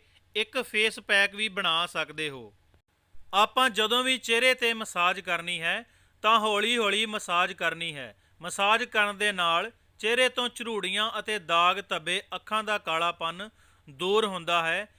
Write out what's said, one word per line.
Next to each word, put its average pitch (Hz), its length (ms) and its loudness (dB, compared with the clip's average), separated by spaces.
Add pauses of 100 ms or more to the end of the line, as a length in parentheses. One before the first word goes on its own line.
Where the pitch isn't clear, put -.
(360)
ਇੱਕ 226 260 -4
ਫੇਸ 220 380 -2
ਪੈਕ 202 360 2
ਵੀ 214 140 -4
ਬਣਾ 175 360 0
ਸਕਦੇ 156 440 -6
ਹੋ। 120 240 -14 (800)
ਆਪਾਂ 220 360 4
ਜਦੋਂ 214 340 0
ਵੀ 254 140 0
ਚਿਹਰੇ 233 360 2
'ਤੇ 240 200 0
ਮਸਾਜ 185 460 0
ਕਰਨੀ 175 420 -4
ਹੈ 185 220 -4 (400)
ਤਾਂ 220 160 6
ਹੌਲੀ 214 380 0
ਹੌਲੀ 214 280 2
ਮਸਾਜ 190 480 -2
ਕਰਨੀ 165 420 -4
ਹੈ। 123 200 -14 (260)
ਮਸਾਜ 202 420 0
ਕਰਨ 208 340 0
ਦੇ 208 140 0
ਨਾਲ 180 400 0 (280)
ਚਿਹਰੇ 240 300 2
ਤੋਂ 247 200 -4
ਝੁਰੜੀਆਂ 214 720 0
ਅਤੇ 214 200 -4
ਦਾਗ 170 380 6 (120)
ਧੱਬੇ, 175 320 -2 (140)
ਅੱਖਾਂ 214 280 -4
ਦਾ 208 140 -2
ਕਾਲਾਪਨ 170 720 -2 (400)
ਦੂਰ 185 360 2
ਹੁੰਦਾ 170 420 0
ਹੈ। 185 200 -2 (100)